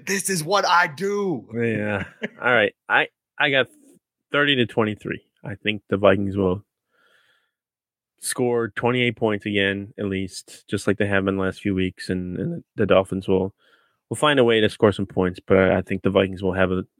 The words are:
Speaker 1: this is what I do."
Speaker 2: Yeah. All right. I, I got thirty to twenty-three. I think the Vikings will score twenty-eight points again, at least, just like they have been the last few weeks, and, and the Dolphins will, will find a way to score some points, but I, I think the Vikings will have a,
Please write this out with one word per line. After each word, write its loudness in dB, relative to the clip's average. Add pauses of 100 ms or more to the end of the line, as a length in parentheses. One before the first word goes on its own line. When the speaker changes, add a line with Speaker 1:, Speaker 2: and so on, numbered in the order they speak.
Speaker 1:
this -4
is -4
what 0
I 4
do." -4
Speaker 2:
Yeah. -2 (360)
All 0
right. 4 (160)
I, 2 (280)
I 0
got 2 (640)
thirty 2
to 2
twenty-three. -4 (240)
I -10
think -4
the 0
Vikings 2
will 0 (1600)
score -2
twenty-eight 0
points -2
again, -2
at -6
least, -8
just -4
like 0
they 0
have 0
been -2
the -4
last -4
few -2
weeks, -4
and, -6
and -6 (120)
the 0
Dolphins 2
will, 0 (580)
will -4
find 2
a 6
way 4
to 2
score 4
some -4
points, -2
but 4
I, 4
I 0
think -6
the 0
Vikings 0
will 0
have 2
a, -2 (160)